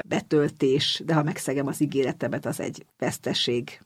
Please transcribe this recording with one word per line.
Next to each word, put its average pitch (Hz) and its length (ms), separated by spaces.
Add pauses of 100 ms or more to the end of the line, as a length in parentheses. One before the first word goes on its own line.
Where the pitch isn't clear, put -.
betöltés, 147 960
de 165 80
ha 156 100
megszegem 143 440
az 151 140
ígéretemet, 135 640
az - 140
egy - 260 (120)
veszteség - 880